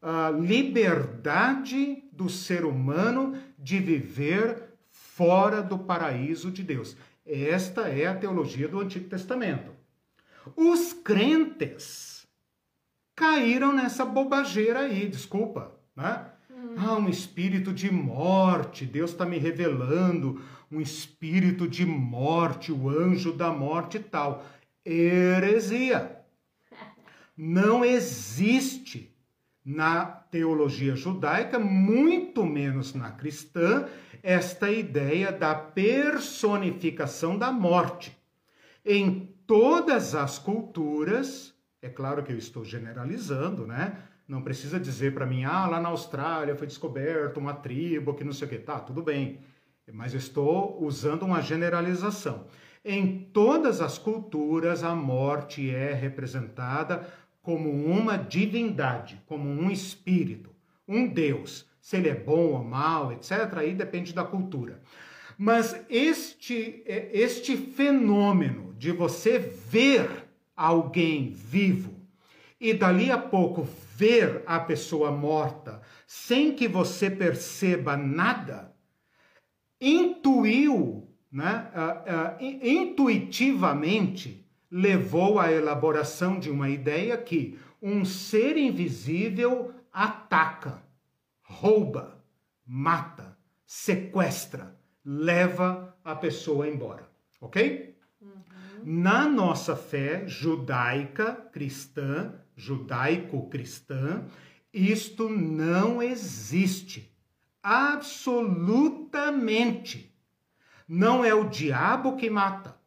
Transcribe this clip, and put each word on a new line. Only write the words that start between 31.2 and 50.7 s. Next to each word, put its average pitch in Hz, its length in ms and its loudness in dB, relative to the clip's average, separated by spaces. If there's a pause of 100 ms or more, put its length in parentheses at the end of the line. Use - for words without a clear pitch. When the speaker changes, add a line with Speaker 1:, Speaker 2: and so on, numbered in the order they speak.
Speaker 1:
muito 226 880 4
menos 139 480 -2
na 117 180 -8
cristã, 170 760 -2 (340)
esta 185 500 0
ideia 170 600 0
da 156 240 0
personificação 196 1800 0
da 247 140 0
morte. 180 640 0 (720)
Em 202 480 2 (140)
todas 254 680 4
as 139 220 -2
culturas, 190 1160 -4 (280)
é 127 80 -12
claro 135 340 -6
que 131 80 -8
eu 117 60 -6
estou 110 260 -12
generalizando, 131 1000 -6
né? 139 380 -6 (240)
Não 131 140 -8
precisa 139 380 -6
dizer 135 340 -2
pra 135 120 -6
mim, 127 200 -2
"Ah, 180 200 0
lá 170 140 0
na 170 100 -2
Austrália 151 640 -4
foi 143 120 -8
descoberto 147 680 -4
uma 143 160 -6
tribo 143 600 -4
que 135 100 -8
não 143 100 -6
sei 139 140 -8
o - 20 -10
quê." 117 100 -8
Tá, 143 200 -8
tudo 127 220 -10
bem, 139 380 -2 (540)
mas 120 200 -10
estou 156 680 0